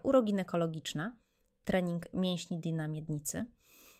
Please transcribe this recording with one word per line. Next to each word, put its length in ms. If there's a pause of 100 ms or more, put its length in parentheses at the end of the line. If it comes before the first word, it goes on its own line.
uroginekologiczna, 1120 (480)
Trening 500
mięśni 460
dina 280
miednicy. 580 (540)